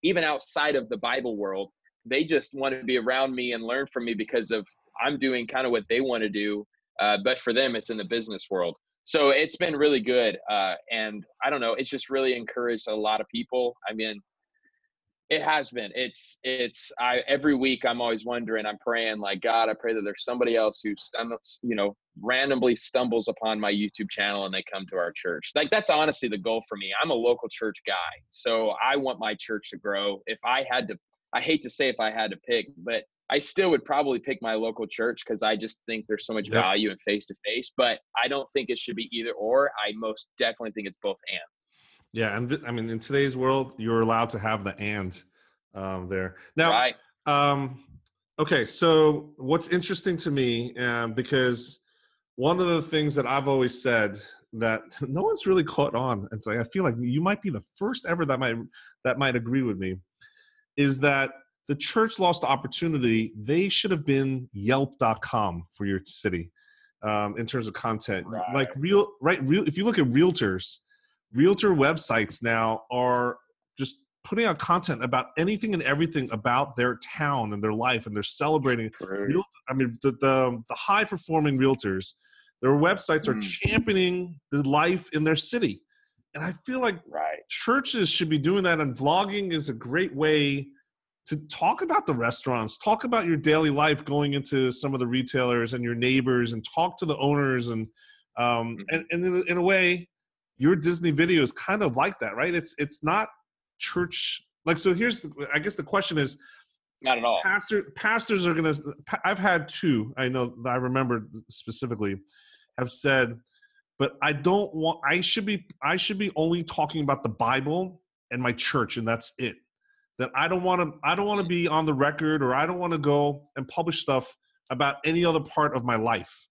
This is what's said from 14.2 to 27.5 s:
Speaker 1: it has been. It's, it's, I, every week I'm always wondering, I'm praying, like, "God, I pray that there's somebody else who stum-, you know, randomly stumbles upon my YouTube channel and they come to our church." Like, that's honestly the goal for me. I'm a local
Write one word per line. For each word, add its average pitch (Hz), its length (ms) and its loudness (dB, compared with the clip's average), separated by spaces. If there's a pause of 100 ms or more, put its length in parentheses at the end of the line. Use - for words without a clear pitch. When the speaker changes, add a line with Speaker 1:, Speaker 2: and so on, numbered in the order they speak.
Speaker 1:
it 156 140 2
has 151 260 0
been. 110 240 -8
It's, - 500 -8
it's, 127 560 -4
I, 123 280 2
every 143 260 4
week 131 340 2
I'm 120 140 0
always 113 240 -2
wondering, 113 400 -4
I'm 104 140 -6
praying, 113 400 -2
like, 98 220 -4
"God, 113 280 2
I 107 100 0
pray 113 140 0
that 110 100 0
there's 101 200 -6
somebody 123 320 0
else 107 280 2
who 104 120 -2
stum-, 117 420 -8 (240)
you 120 140 -2
know, 101 200 0 (240)
randomly 127 560 2
stumbles 117 520 0
upon 110 320 -2
my 104 120 0
YouTube 101 380 -2
channel 101 360 -2
and 95 80 -6
they 95 180 -6
come 98 180 -8
to 92 60 -8
our 87 200 -2
church." 82 380 -6
Like, 147 160 0
that's 214 220 2
honestly 151 380 2
the 104 100 -4
goal 113 280 -2
for 107 100 -10
me. 98 140 -8 (100)
I'm 160 100 0
a 131 40 2
local 120 360 2